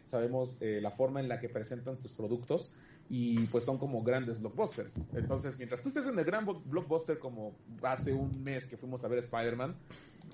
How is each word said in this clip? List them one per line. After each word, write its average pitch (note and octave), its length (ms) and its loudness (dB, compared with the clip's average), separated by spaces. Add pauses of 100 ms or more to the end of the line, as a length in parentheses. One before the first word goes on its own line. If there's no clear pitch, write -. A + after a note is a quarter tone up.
sabemos, B2+ 540 2
eh, G#2+ 200 2
la G#2 120 0
forma C3+ 260 4
en C3 100 0
la A#2 120 -2
que A#2+ 80 -4
presentan B2 500 -6
sus B2 140 -12
productos, A#2+ 600 0 (380)
y, A#2+ 260 4 (120)
pues, A#2+ 160 4
son C3 140 2
como A#2 260 -2
grandes B2 340 2
blockbusters. A2+ 540 -2 (200)
Entonces, C3+ 460 0
mientras B2 220 -4
tú C4+ 80 -2
estés C4+ 180 0
en B3+ 100 0
el E3 80 4
gran G#3+ 220 2
bo-, F#3 180 -2
blockbuster, D#3 540 0
como A2 380 -8 (260)
hace C3 300 2
un C3+ 320 0
mes C3+ 220 -4
que A#2+ 100 -12
fuimos B2 260 -6
a A2+ 60 0
ver B2 160 4
Spider-Man, A#2+ 500 0 (600)